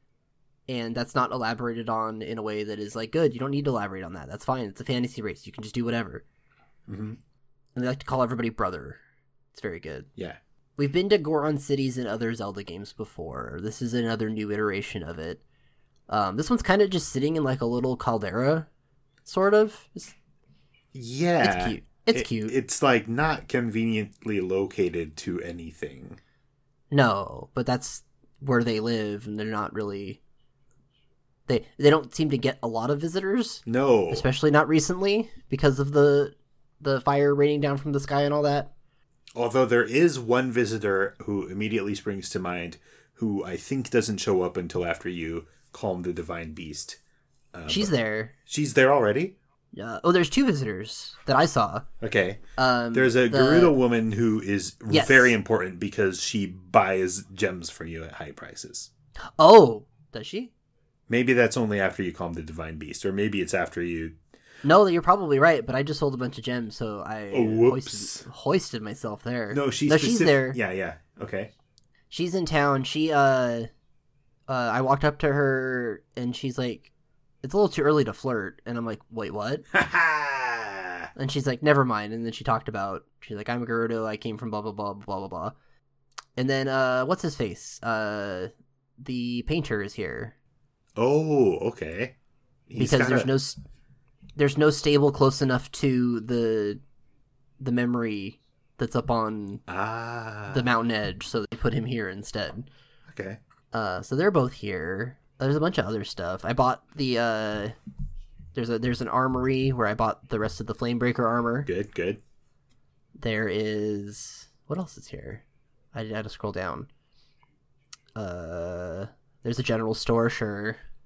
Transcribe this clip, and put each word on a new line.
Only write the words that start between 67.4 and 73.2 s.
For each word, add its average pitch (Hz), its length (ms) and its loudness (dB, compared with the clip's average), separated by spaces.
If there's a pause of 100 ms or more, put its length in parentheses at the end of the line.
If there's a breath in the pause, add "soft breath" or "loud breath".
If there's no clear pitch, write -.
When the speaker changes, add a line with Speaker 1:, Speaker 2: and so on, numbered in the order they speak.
Speaker 2:
whoops. 123 800 2
Speaker 1:
hoisted, 123 80 -18
hoisted 135 500 -2
myself 107 400 -10
there. 117 320 -4
Speaker 2:
No, 143 160 0
she's 147 200 2
Speaker 1:
No, 156 60 8
she's 147 240 4
Speaker 2:
specif- 196 60 4
Speaker 1:
there. 135 280 4
Speaker 2:
Yeah, 107 180 -2
yeah. 90 220 -4 (260)
Okay. 101 320 -8 (580)
Speaker 1:
She's 175 240 -4
in 180 120 0
town. 143 380 2
She, 156 260 -2
uh, 147 80 2
uh, 123 480 4 (800)